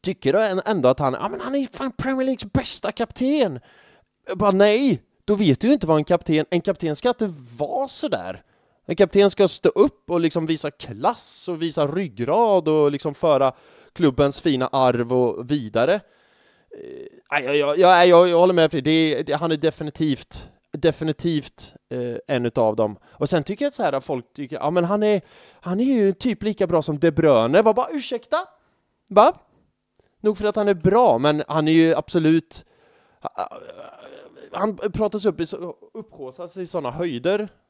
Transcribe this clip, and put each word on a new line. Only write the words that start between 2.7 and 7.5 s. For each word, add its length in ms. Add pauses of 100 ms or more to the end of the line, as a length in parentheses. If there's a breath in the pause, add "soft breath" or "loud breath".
kapten. 680 (680 soft breath)
Jag 100
bara, 120
nej, 520 (220)
då 100
vet 260
du 60
ju 60
inte 140
vad 100
en 80
kapten, 460
en 100
kapten 360
ska 120
inte 240 (260)